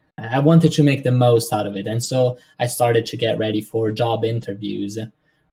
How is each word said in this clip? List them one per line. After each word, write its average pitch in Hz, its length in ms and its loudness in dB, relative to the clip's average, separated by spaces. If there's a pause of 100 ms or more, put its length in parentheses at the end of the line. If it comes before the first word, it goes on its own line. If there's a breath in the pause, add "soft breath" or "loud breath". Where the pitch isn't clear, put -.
(180 soft breath)
I 135 220 -4
wanted 160 340 6
to 151 100 2
make 139 200 2
the 123 80 0
most 120 400 4
out 104 140 -2
of 101 100 -8
it, 98 120 -8
and 113 160 -4
so 127 340 0 (220 loud breath)
I 127 80 0
started 120 400 2
to - 100 -10
get 110 220 -2
ready 107 220 -2
for 110 300 -4
job 117 320 -2
interviews 104 760 -6 (540)